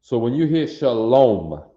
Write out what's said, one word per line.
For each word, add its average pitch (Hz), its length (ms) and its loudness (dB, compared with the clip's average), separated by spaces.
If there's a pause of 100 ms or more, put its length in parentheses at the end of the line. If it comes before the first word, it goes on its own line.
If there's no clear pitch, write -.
So - 180 -6
when 120 160 -2
you 160 120 -2
hear 156 220 0
shalom 113 920 0 (140)